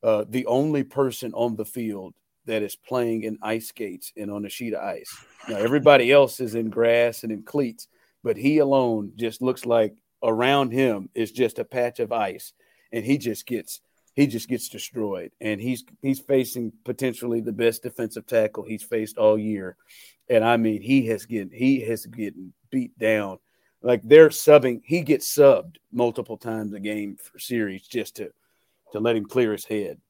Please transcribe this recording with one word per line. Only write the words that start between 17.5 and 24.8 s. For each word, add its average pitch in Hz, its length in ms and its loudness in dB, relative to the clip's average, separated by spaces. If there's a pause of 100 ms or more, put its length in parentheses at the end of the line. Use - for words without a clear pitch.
best 113 300 0
defensive 113 440 -10
tackle 107 380 -2
he's 107 200 -10
faced 110 340 -6
all 110 180 4
year. 104 400 -6 (520)
And, 113 160 4
I 117 120 4
mean, 110 260 0
he 127 240 2
has 110 200 -4
getting, 107 300 -8
he 131 240 2
has 110 260 -6
getting 95 460 -12 (180)
beat 127 280 -6
down. 107 400 -2 (440)
Like, 120 220 2
they're 151 240 12
subbing, 131 560 6